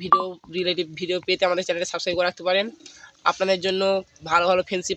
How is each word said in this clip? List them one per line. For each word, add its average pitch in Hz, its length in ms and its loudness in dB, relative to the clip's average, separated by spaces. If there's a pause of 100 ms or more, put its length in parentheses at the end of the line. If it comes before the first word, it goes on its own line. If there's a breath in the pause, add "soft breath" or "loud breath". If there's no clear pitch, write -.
ভিডিও, 180 220 4 (300)
রিলেটিভ 175 300 -2 (140)
ভিডিও 180 180 -2 (100)
পেতে 185 200 0
আমাদের 180 180 0
চ্যানেলটি 175 260 -2
সাবস্ক্রাইব 175 260 -4
করে 180 120 2
রাখতে 175 180 -10
পারেন। 196 180 2 (640 loud breath)
আপনাদের 185 360 0
জন্য 190 160 0 (480)
ভালো 170 200 4
ভালো 180 200 4
ফ্যান্সি 185 280 -4